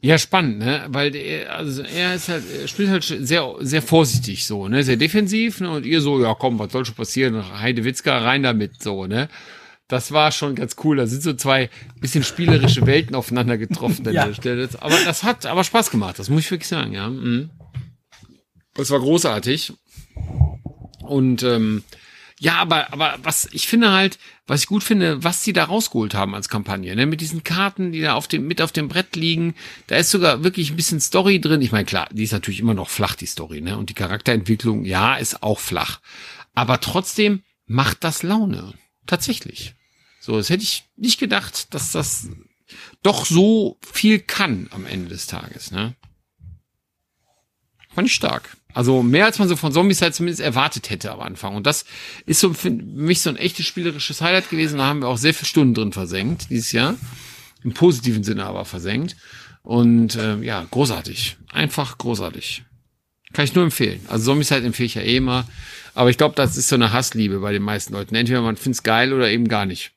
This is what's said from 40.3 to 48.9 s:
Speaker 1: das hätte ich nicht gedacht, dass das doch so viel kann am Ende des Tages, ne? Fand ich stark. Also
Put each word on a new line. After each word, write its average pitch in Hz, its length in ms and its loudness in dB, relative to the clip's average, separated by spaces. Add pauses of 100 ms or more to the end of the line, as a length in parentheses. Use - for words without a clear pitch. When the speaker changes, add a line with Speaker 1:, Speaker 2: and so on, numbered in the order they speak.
Speaker 1:
das 107 140 0
hätte 185 140 2
ich - 200 -4 (120)
nicht 226 240 0
gedacht, - 540 -2
dass - 180 -4
das 147 360 -4 (760)
doch 202 220 2
so 202 580 4
viel 214 380 4
kann 123 520 -2
am 95 140 -12
Ende 90 240 -8
des 82 160 -10
Tages, - 440 -12
ne? 107 240 -6 (2000)
Fand 202 140 2
ich - 60 2
stark. - 420 -2 (160)
Also 123 300 4